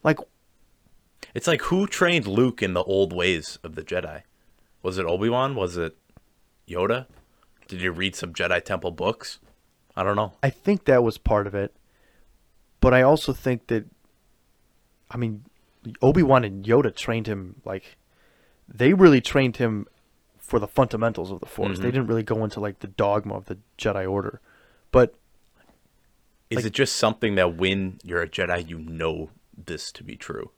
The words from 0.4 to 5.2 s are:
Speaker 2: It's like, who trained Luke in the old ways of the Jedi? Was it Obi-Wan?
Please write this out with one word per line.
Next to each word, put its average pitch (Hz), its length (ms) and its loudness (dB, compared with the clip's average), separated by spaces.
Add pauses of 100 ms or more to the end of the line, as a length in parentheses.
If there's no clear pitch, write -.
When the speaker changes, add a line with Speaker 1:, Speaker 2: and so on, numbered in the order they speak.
Speaker 2:
It's - 120 -4
like, 160 160 2
who 190 240 0
trained 170 400 2
Luke 113 360 2
in 95 100 -2
the 90 100 0
old 95 300 2
ways 87 500 0
of 80 120 -14
the 78 80 -12
Jedi? 78 400 -8 (600)
Was 92 140 -4
it 95 80 -2
Obi-Wan? 117 500 -2